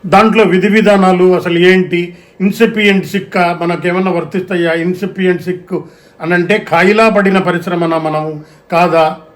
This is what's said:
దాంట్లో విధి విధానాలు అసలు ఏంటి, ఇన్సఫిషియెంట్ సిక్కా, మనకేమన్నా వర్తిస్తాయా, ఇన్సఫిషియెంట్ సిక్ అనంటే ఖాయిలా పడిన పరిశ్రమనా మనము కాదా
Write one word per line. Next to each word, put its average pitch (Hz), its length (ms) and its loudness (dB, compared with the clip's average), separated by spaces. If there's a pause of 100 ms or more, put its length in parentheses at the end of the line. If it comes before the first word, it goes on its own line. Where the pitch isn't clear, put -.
(140)
దాంట్లో 214 280 4 (100)
విధి 190 240 2
విధానాలు 185 500 4 (120)
అసలు 170 200 -4 (140)
ఏంటి, 180 280 0 (440)
ఇన్సఫిషియెంట్ 202 680 0
సిక్కా, 185 320 -2 (160)
మనకేమన్నా 175 560 -2
వర్తిస్తాయా, 170 560 -4 (140)
ఇన్సఫిషియెంట్ 180 600 -2
సిక్ 180 280 -8 (480)
అనంటే 175 320 0 (140)
ఖాయిలా 202 360 2 (100)
పడిన 196 300 2
పరిశ్రమనా 170 600 -4
మనము 156 260 -6 (420)
కాదా 165 300 2 (320)